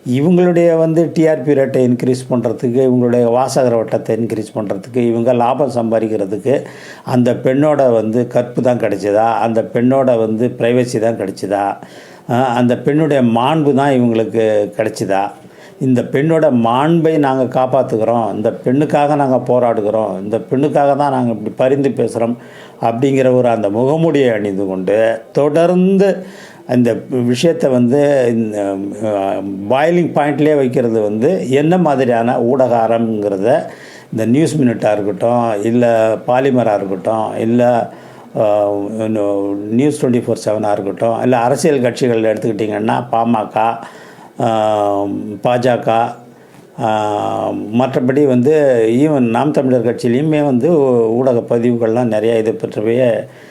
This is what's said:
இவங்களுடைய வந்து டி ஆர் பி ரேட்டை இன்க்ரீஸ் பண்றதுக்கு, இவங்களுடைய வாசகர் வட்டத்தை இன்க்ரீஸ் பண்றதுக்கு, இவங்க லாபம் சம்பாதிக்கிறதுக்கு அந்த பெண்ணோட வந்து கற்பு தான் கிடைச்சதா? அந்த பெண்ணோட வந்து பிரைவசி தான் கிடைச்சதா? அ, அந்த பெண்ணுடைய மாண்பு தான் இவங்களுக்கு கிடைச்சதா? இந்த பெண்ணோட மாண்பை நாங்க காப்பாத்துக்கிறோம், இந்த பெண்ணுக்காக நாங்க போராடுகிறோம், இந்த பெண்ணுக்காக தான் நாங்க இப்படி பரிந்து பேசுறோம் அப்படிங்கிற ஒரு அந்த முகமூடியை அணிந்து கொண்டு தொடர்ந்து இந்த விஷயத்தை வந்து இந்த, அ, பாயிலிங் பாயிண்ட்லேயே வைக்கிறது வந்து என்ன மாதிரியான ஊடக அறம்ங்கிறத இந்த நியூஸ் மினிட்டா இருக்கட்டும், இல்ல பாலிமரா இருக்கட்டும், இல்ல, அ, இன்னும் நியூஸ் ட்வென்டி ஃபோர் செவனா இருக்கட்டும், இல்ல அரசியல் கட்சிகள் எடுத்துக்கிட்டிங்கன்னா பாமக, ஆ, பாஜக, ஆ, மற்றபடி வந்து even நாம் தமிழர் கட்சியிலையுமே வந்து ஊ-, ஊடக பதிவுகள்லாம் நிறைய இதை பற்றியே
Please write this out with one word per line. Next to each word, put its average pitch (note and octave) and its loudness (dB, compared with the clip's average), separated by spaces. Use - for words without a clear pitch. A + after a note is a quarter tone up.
இவங்களுடைய E3+ 2
வந்து D#3+ 2
டி D#3 4
ஆர் D3+ 0
பி C#3+ 2
ரேட்டை C3 2
இன்க்ரீஸ் B2 0
பண்றதுக்கு, B2 0
இவங்களுடைய B2 2
வாசகர் B2 2
வட்டத்தை A2+ -2
இன்க்ரீஸ் G#2+ -6
பண்றதுக்கு, G#2 -6
இவங்க A#2+ 2
லாபம் B2 0
சம்பாதிக்கிறதுக்கு A2 -2
அந்த B2 2
பெண்ணோட C3+ 2
வந்து A2+ 0
கற்பு B2 -2
தான் B2 2
கிடைச்சதா? G#2 0
அந்த A2 0
பெண்ணோட B2+ 2
வந்து A2 -2
பிரைவசி B2 0
தான் A2+ -2
கிடைச்சதா? G2 -4
அ, B2 2
அந்த B2 2
பெண்ணுடைய C#3+ 0
மாண்பு C#3 2
தான் C#3 2
இவங்களுக்கு A2 0
கிடைச்சதா? G2+ -2
இந்த B2+ 2
பெண்ணோட D#3 0
மாண்பை D3+ 2
நாங்க C3 0
காப்பாத்துக்கிறோம், A#2 0
இந்த G#2+ -2
பெண்ணுக்காக D3 0
நாங்க C3+ 2
போராடுகிறோம், A2 0
இந்த G#2+ -4
பெண்ணுக்காக C#3+ 0
தான் C#3+ 0
நாங்க B2+ 0
இப்படி G#2+ -6
பரிந்து C3+ 2
பேசுறோம் A#2+ -2
அப்படிங்கிற B2+ 2
ஒரு B2 2
அந்த G#2 0
முகமூடியை C#3 2
அணிந்து G2+ -2
கொண்டு G2+ 0
தொடர்ந்து F3+ 2
இந்த A#2+ 2
விஷயத்தை C3 0
வந்து C3 2
இந்த, G#2 -2
அ, G#2+ -2
பாயிலிங் D#3 2
பாயிண்ட்லேயே D3+ 0
வைக்கிறது B2 0
வந்து A#2+ 0
என்ன D3+ 2
மாதிரியான B2+ 2
ஊடக A#2+ 2
அறம்ங்கிறத A2 0
இந்த A2+ -2
நியூஸ் C#3+ 2
மினிட்டா A#2+ 0
இருக்கட்டும், G#2 -2
இல்ல A2+ 2
பாலிமரா B2 2
இருக்கட்டும், G#2 -4
இல்ல, A#2 2
அ, G#2 2
இன்னும் G2+ -4
நியூஸ் C#3+ 0
ட்வென்டி B2 2
ஃபோர் A2+ -2
செவனா G#2+ -2
இருக்கட்டும், G#2 -2
இல்ல B2 2
அரசியல் C3+ 0
கட்சிகள் A#2+ 0
எடுத்துக்கிட்டிங்கன்னா A2 -2
பாமக, A2+ 0
ஆ, G#2+ 0
பாஜக, A#2+ 0
ஆ, G#2+ -2
மற்றபடி B2 0
வந்து C3 2
even D3 2
நாம் B2 0
தமிழர் C3 0
கட்சியிலையுமே C#3 0
வந்து C#3 0
ஊ-, C3 2
ஊடக A#2+ 0
பதிவுகள்லாம் A#2 0
நிறைய A2 0
இதை A2 0
பற்றியே A2+ -2